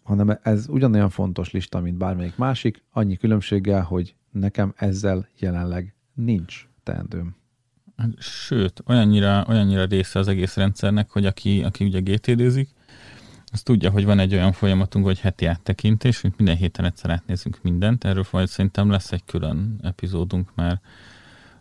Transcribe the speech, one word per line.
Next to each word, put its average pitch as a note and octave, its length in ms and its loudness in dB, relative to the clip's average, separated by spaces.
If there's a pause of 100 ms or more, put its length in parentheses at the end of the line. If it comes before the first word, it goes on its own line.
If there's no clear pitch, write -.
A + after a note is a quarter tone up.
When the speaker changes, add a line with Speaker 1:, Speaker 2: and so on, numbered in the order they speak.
Speaker 1:
hanem G#2 380 2
ez A2 280 0
ugyanolyan A2+ 400 4
fontos F2+ 420 -4
lista, F2+ 280 -4
mint F2 180 -4
bármelyik F2+ 400 -4
másik, B2 540 -2
annyi G2+ 260 0
különbséggel, G2+ 640 0
hogy F2 340 -4 (160)
nekem G2+ 440 -2
ezzel G2 520 -2 (120)
jelenleg F2 560 -4 (180)
nincs A2+ 540 -4 (160)
teendőm. F2 520 -8 (800)
Speaker 2:
Sőt, - 720 -4
olyannyira, G#2 640 4
olyannyira G2 360 2
része F#2+ 340 0
az G2 80 2
egész F#2 280 0
rendszernek, G2+ 560 0
hogy G2+ 140 0
aki, F#2+ 380 0
aki - 220 -2
ugye F#2 140 0
G G2 200 0
T B2 160 0
D-zik, B2+ 340 0 (840)
az G#2+ 100 -6
tudja, G2+ 300 2
hogy G2+ 140 2
van G2+ 140 4
egy F#2+ 140 2
olyan F#2+ 180 4
folyamatunk, G2 540 2
hogy F#2 140 0
heti - 260 -2
áttekintés, G#2+ 760 0
hogy G2 160 0
minden F2+ 180 4
héten F2+ 300 -2
egyszer F2 240 -4
átnézünk F2+ 520 -4
mindent. F#2+ 420 0
Erről F#2+ 280 0
majd F#2 160 0
szerintem G2 420 0
lesz G2 220 0
egy F2+ 140 -6
külön E2+ 580 -4
epizódunk, F#2 720 -4
mert, F2 260 -2 (800)